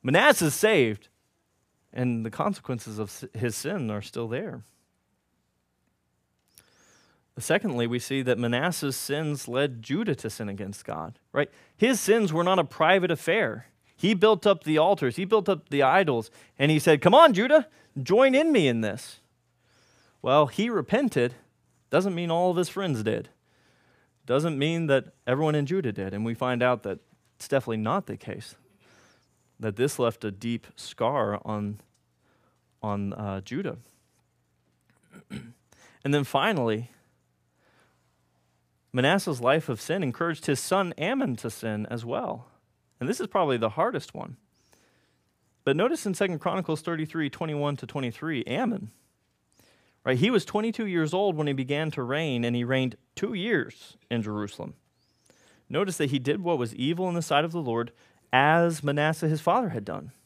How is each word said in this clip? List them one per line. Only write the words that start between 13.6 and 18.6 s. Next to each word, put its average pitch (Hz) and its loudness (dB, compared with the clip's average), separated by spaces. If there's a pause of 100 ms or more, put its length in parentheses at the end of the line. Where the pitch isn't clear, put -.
He 202 2
built 214 6
up 196 4
the 156 0
altars, 156 2
he 190 -2
built 202 2
up 185 -2
the 143 4
idols, 135 4 (260)
and 143 4
he 151 4
said, 151 6
"Come 175 8
on, 302 10
Judah, 254 4 (340)
join 240 6
in 320 4
me 196 4